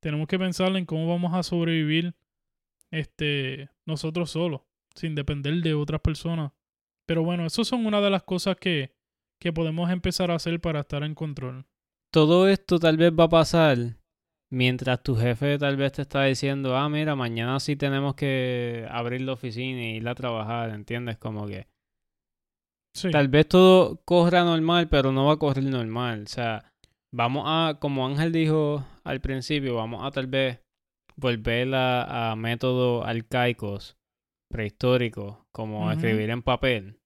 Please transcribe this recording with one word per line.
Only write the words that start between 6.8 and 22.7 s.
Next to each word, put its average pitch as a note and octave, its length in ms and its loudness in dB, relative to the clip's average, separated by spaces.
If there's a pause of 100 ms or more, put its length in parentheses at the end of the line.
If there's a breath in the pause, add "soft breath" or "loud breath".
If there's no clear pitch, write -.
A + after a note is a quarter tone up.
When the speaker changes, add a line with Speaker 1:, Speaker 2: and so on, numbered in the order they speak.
Speaker 1:
Pero E3 160 0
bueno, F3 220 -2
eso G#3+ 200 -2
son A#3 220 -2
una G#3 140 2
de G3+ 100 2
las F#3+ 120 0
cosas F#3 340 -2
que, D3+ 360 -2 (480)
que E3+ 120 -4
podemos E3 380 -2
empezar F3+ 400 -2
a E3+ 60 0
hacer E3+ 240 -4
para D#3 200 -4
estar C#3+ 220 -6
en D3+ 120 -6
control. C3 520 -10 (460)
Speaker 2:
Todo E3+ 360 6
esto F#3 300 2
tal D#3+ 180 4
vez E3+ 160 6
va E3 120 6
a E3 40 4
pasar D3+ 680 4 (560)
mientras B2+ 500 2
tu C3 140 0
jefe B2 420 0
tal C#3 180 0
vez C3+ 160 0
te D3 100 -8
está C#3 220 0
diciendo, C3+ 520 0
"Ah, C#3+ 120 0
mira, D3+ 280 -2
mañana A#2+ 440 -2
sí D3 160 -4
tenemos C#3 380 -2
que B2 760 -4
abrir A#2+ 320 -4
la C3 100 -4
oficina B2+ 500 -8
y A2+ 140 -6
ir A2+ 120 -6
a B2 60 -4
trabajar", A#2 560 -4
¿entiendes? A#2 480 -8
Como G#2+ 280 -8
que G2 200 -12 (1300)